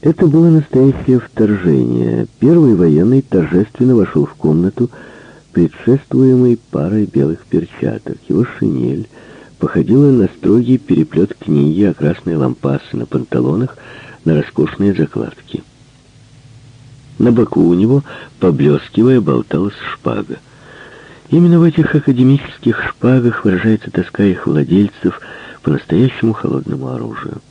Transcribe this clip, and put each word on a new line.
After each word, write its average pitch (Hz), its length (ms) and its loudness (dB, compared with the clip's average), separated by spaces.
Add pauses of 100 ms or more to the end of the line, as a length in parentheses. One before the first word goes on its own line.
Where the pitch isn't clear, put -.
Это 160 260 2
было 165 220 4
настоящее 135 680 2
вторжение. 104 1080 -2 (120)
Первый 143 360 4
военный 90 460 2
торжественно 104 760 0
вошел 80 300 0
в - 100 -14
комнату, 87 540 -2 (640)
предшествуемый 131 1040 0 (140)
парой 98 340 -2
белых 71 400 -2
перчаток. - 720 -6 (120)
Его 101 160 0
шинель 123 640 -6 (480)
походила 120 520 2
на 113 180 2
строгий 120 500 0
переплет 85 560 -2
книги, 78 500 0
а 95 100 0
красные 80 440 -4
лампасы 69 580 -4
на 58 100 -8
панталонах 131 720 -4 (460)
на 80 120 0
роскошные 76 580 -2
закладки. - 720 -6 (1500)
На 117 160 2
боку 113 280 0
у 85 120 4
него, 117 320 0 (340)
поблескивая, 92 800 2
болталась 82 560 -2 (180)
шпага. - 440 -8 (920)
Именно 170 300 4
в 165 40 4
этих 160 300 2
академических 135 960 0
шпагах 120 540 0
выражается 104 480 0
тоска - 320 -4
их 95 240 0
владельцев 92 720 -2 (420)
по - 100 -2
настоящему 113 600 0
холодному 135 560 -6
оружию. 120 640 -12